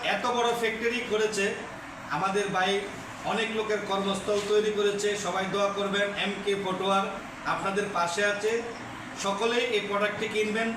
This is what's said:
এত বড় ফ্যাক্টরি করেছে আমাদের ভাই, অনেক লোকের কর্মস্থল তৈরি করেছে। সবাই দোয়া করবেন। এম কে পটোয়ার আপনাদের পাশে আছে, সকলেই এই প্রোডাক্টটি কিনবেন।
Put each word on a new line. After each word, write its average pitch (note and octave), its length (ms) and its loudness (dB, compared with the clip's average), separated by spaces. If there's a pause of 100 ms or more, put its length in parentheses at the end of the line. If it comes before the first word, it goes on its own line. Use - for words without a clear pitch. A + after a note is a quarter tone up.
(140)
এত A#3+ 100 -2 (120)
বড় A#3 120 4 (120)
ফ্যাক্টরি A#3 400 0 (100)
করেছে G#3+ 340 2 (720)
আমাদের F#3+ 300 2 (100)
ভাই, F#3 140 4 (640)
অনেক A3 160 0 (100)
লোকের G#3+ 220 0 (100)
কর্মস্থল G3 480 0 (120)
তৈরি G#3 280 4
করেছে। G3+ 300 2 (160)
সবাই F#3 280 0
দোয়া G3+ 260 2
করবেন। G3+ 280 0 (180)
এম G3+ 80 -2 (120)
কে G3+ 80 2 (120)
পটোয়ার F#3+ 400 2 (480)
আপনাদের G3 340 0 (100)
পাশে F3 260 2 (100)
আছে, G#3 200 0 (720)
সকলেই A#3 400 2 (120)
এই G3 120 2
প্রোডাক্টটি G#3 460 0
কিনবেন। G#3+ 420 2